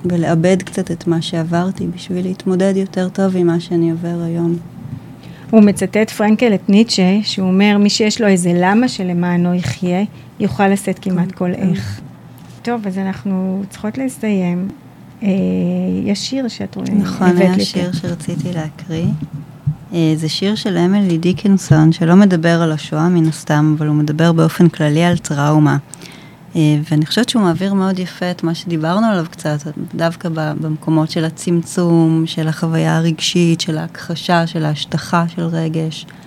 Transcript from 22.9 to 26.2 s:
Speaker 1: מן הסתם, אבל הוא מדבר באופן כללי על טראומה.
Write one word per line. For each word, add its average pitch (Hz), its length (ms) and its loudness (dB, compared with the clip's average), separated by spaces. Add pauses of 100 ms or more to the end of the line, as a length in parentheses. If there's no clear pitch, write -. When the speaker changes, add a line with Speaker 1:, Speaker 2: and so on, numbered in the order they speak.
Speaker 1:
מן 165 200 4
הסתם, 151 500 2
אבל 151 80 -2
הוא 151 100 2
מדבר 151 360 2
באופן 165 360 4
כללי 156 360 2
על 175 140 2
טראומה. 147 580 2 (800)